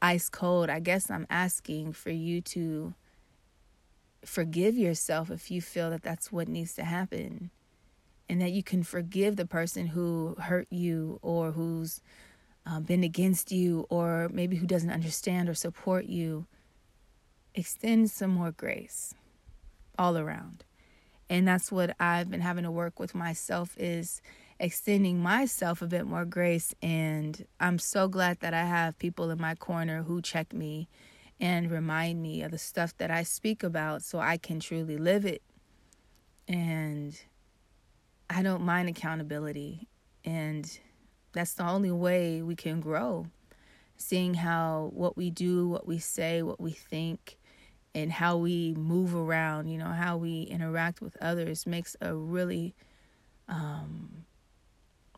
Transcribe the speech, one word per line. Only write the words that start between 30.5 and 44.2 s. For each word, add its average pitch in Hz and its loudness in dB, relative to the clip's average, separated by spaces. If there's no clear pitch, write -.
me 156 -6
and 170 2
remind 165 0
me 160 -4
of 160 -6
the 165 -6
stuff - -2
that 165 -2
I 165 0
speak 220 -2
about 156 0
so - -4
I 156 4
can 160 -4
truly 160 -4
live 190 4
it. 175 -2
And 156 -2
I 180 2
don't 185 2
mind 175 2
accountability. 151 -6
And 156 -4
that's 170 -2
the 175 -2
only 190 2
way 175 4
we 170 -2
can 160 -2
grow. 165 -2
Seeing 180 0